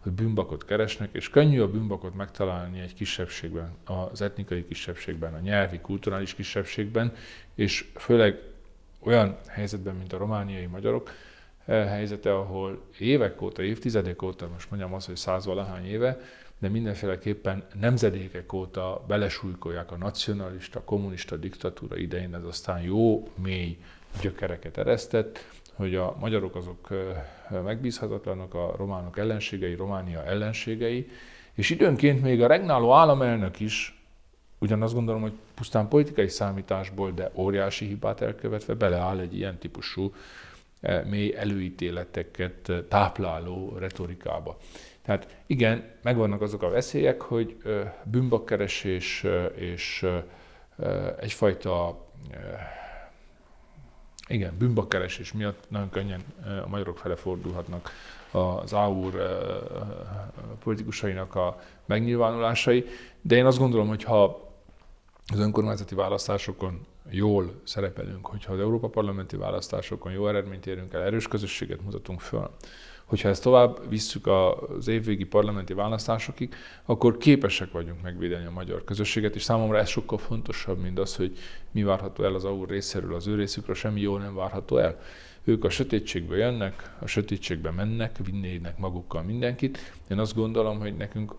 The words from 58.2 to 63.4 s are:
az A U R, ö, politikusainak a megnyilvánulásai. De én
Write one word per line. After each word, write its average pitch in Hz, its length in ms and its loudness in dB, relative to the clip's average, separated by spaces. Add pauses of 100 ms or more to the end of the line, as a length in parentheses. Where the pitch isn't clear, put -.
az 92 420 0
A 104 160 4
U 95 200 0
R, 92 60 -4
ö, 92 240 -2 (1200)
politikusainak 104 720 -4
a 90 260 0 (260)
megnyilvánulásai. 117 1000 4 (360)
De 117 160 6
én 127 100 10